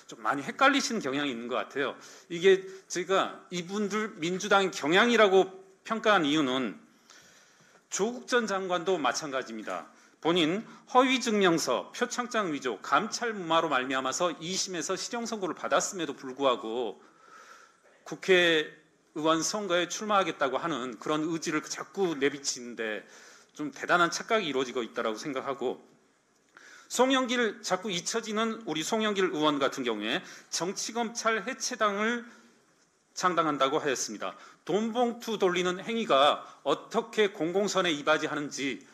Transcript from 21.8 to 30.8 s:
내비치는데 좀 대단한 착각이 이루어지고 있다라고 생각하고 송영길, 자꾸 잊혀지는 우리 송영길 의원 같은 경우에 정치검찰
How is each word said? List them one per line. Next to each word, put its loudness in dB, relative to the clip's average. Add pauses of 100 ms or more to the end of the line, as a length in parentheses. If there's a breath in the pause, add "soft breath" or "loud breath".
내비치는데 -4 (500 loud breath)
좀 -8
대단한 2
착각이 -2
이루어지고 -2
있다라고 -4
생각하고 -6 (1080 loud breath)
송영길, 2
자꾸 -2
잊혀지는 -4
우리 -4
송영길 0
의원 2
같은 0
경우에 -2 (280 loud breath)
정치검찰 -4